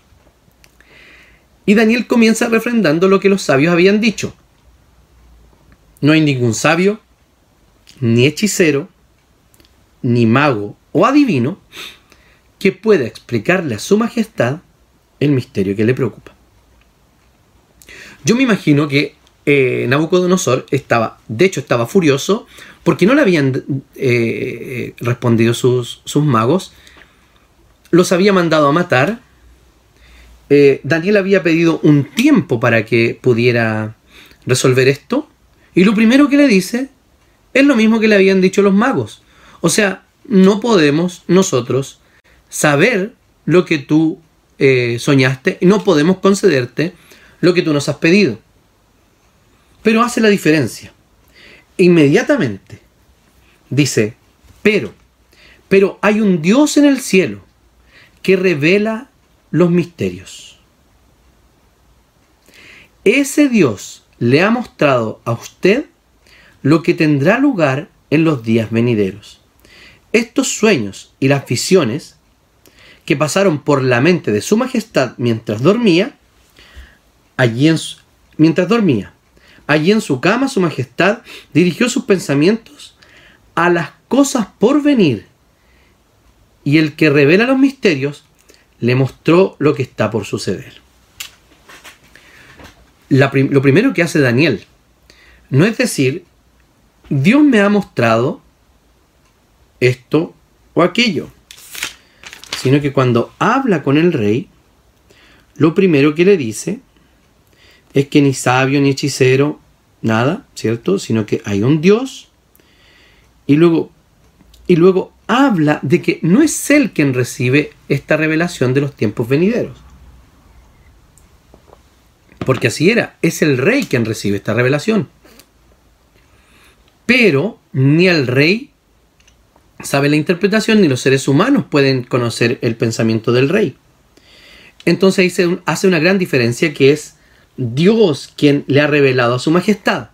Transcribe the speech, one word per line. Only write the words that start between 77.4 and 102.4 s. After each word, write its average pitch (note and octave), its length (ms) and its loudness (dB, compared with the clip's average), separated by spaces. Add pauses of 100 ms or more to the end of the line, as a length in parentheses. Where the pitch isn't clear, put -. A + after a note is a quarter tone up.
en D#3+ 100 2
su, - 200 -12 (380)
mientras E3 320 2
dormía, E3+ 440 -2 (540)
allí D#3 260 2
en A3 80 2
su C3+ 200 -4
cama, A#3+ 280 -2
su G3+ 120 -4
majestad F3 580 -2 (340)
dirigió F3+ 360 0
sus - 160 -6
pensamientos F3 920 -2 (580)
a E3+ 160 0
las E3+ 200 -2 (180)
cosas C4 380 0 (120)
por C#4 240 2
venir, G3 440 0 (1400)
y D3 140 2
el D#3 160 0
que D#3 160 2
revela D3+ 360 4
los C4 120 0
misterios D#3 640 -2 (560)
le A#2+ 140 0
mostró D#3+ 640 0
lo D3 160 0
que C3 80 -6
está A2 280 -6
por G#2+ 140 -6
suceder". - 580 -10 (2250)
La C3 200 2
prim-, C3+ 200 0
lo C#3 100 2
primero E3 320 2
que E3+ 100 -2
hace E3+ 160 -2
Daniel B2+ 460 0 (840)
no D3 160 2
es A3+ 100 -4
decir: D3+ 480 -4 (840)
"Dios F3 320 2
me B3+ 180 4
ha G3+ 80 2
mostrado C3 720 -2 (1400)
esto D3 560 -2 (380)
o D3+ 100 0
aquello", F3+ 460 -2 (1300)